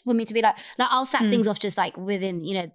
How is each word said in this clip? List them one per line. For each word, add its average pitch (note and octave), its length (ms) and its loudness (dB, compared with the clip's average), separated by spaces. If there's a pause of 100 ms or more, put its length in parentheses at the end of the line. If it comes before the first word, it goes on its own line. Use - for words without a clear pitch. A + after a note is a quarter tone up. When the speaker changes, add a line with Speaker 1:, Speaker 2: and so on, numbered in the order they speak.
Speaker 1:
for B3 100 0
me A3+ 100 2
to A3 120 -8
be A#3 80 2
like, G#3+ 120 4 (220)
like, B3 140 2
I'll B3+ 140 2
sack B3 180 2
Speaker 2:
Mm. G#3 80 4
Speaker 1:
things A3+ 160 4
off G3+ 100 0
just, G3+ 220 -4
like, F3+ 180 -2
within, F#3 460 -4
you F#3+ 100 -4
know, F3 220 -4